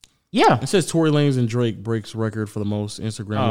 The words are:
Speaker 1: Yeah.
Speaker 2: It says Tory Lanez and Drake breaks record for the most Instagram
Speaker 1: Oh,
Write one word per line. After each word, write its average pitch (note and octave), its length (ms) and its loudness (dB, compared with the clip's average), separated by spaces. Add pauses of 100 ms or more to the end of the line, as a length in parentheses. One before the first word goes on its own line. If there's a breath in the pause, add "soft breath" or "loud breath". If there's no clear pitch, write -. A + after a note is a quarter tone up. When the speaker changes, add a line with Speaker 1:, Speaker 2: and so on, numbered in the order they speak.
(320)
Speaker 1:
Yeah. A3 280 4
Speaker 2:
It C3+ 60 -8
says F3 240 2
Tory D#3+ 200 2
Lanez D3 280 4
and B2 100 2
Drake A#2 340 -2
breaks A2+ 320 -4
record G#2+ 360 -4
for - 80 -8
the G#2+ 60 -4
most G#2 360 -4
Instagram G#2+ 380 -6
Speaker 1:
Oh, A2 120 2